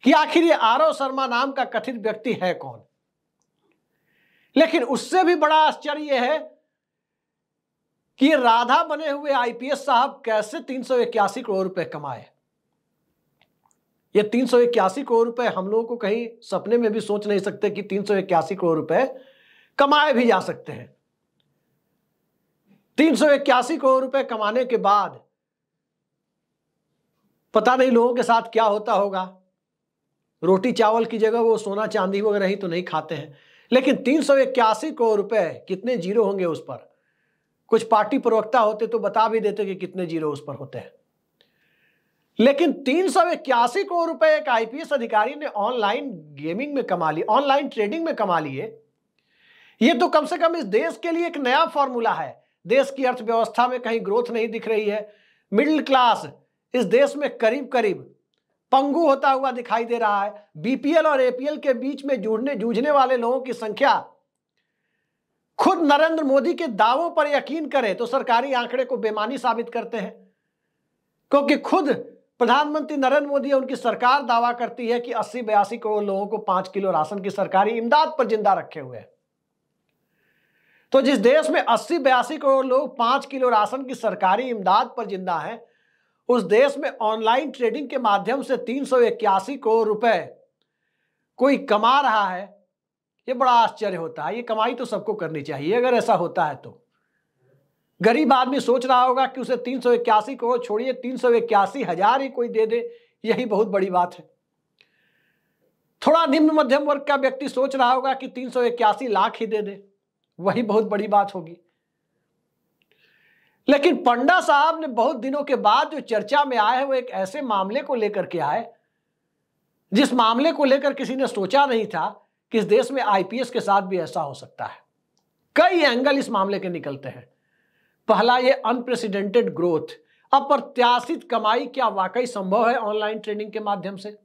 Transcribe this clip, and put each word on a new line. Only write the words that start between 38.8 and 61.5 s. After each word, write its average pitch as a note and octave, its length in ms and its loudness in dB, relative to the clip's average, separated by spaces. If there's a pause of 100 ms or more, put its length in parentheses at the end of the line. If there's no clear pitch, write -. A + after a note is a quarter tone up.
तो A3+ 120 -4
बता G#3+ 300 0
भी A3 120 0
देते G#3 240 -4
कि F#3+ 100 -6
कितने F3+ 320 -8
जीरो D#3 240 -4
उस C#3 160 -10
पर C#3+ 80 -10
होते C3+ 240 -14
हैं। - 140 -18 (1500)
लेकिन C#4 320 4
तीन E4 360 -2
सौ F4 220 2
इक्यासी B3 540 0
करोड़ E4+ 240 -2
रुपए D#4 280 2
एक D4+ 120 -4
आईपीएस A#3 440 -4
अधिकारी A#3 420 0
ने D4 120 -10
ऑनलाइन A#3 640 -2 (240)
गेमिंग F3+ 400 -8
में C4 100 -2
कमा E3+ 260 -2
लिए, D#3+ 140 -4
ऑनलाइन C#4 440 0
ट्रेडिंग A3+ 360 -4
में D#4 100 -4
कमा F#3 240 0
लिए। C#3 440 -8 (1000)
ये D#4 120 6
तो C#4 140 2
कम D4+ 180 2
से F4 120 -4
कम E4+ 180 0
इस D#4 80 -6
देश A#3+ 380 -2
के E4+ 80 -4
लिए E4+ 160 -2
एक E4+ 100 -8
नया C#4+ 300 2
फॉर्मूला B3+ 460 -2
है। D#3 320 -8 (220)
देश C4 300 2
की C4+ 80 -4
अर्थव्यवस्था A#3 640 0
में B3+ 120 -6
कहीं A3+ 200 -4
ग्रोथ A3 300 -2
नहीं A#3 180 -2
दिख G#3+ 200 -8
रही G#3+ 200 0
है। G#3 240 -6 (400)
मिडिल C#4+ 300 2
क्लास B3 460 2 (460)
इस B3 100 0
देश C4 320 2
में C#4+ 220 -6
करीब A#3+ 300 0
करीब G3 460 -2 (580)
पंगु C#4+ 340 2
होता C#4 240 2
हुआ C4 220 0
दिखाई A#3 320 -4
दे A#3 140 -4
रहा G#3 260 0
है। - 240 -12 (100)
बीपीएल C#4 480 0
और C#4+ 140 2
एपीएल B3+ 380 -2